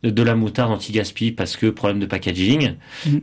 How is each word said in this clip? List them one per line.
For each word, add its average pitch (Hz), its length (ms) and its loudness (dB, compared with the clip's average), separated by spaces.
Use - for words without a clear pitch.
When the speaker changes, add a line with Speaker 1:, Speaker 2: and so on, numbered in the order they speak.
Speaker 1:
de 117 200 2
la 117 120 4
moutarde 113 380 0
anti-gaspi 107 600 -2
parce 92 240 -4
que 110 100 2
problème 104 320 0
de 101 80 -2
packaging, 98 680 0
Speaker 2:
Mhm. 147 160 2